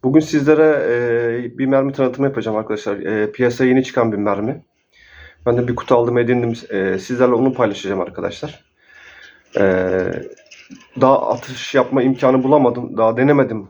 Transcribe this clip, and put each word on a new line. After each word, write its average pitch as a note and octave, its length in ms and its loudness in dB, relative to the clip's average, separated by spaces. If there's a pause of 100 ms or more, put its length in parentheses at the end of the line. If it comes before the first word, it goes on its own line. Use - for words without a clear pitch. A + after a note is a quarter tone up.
Bugün C#3 180 6
sizlere, D3+ 680 4
e, A#2+ 680 -2
bir C3+ 80 0
mermi C3+ 260 2
tanıtımı C3+ 360 -2
yapacağım A2 280 -4
arkadaşlar. G#2+ 420 -4
E, G#2+ 340 -2
piyasaya B2 380 0
yeni B2+ 140 2
çıkan A#2 280 -2
bir G2+ 40 -4
mermi. G#2 480 -4 (840)
Ben A#2+ 100 0
de B2 120 -2
bir A#2+ 80 -2
kutu A#2 180 -2
aldım, A#2+ 240 2
edindim. A#2+ 340 0 (180)
E, G2 280 -2
sizlerle B2 360 0
onu B2+ 200 2
paylaşacağım G2 460 -2
arkadaşlar. - 640 -8 (920)
E, G2+ 40 2 (1400)
daha C3 300 4
atış A#2+ 440 -8
yapma B2+ 280 2
imkanı C3 400 2
bulamadım, B2 540 0
daha A2+ 200 2
denemedim B2 540 0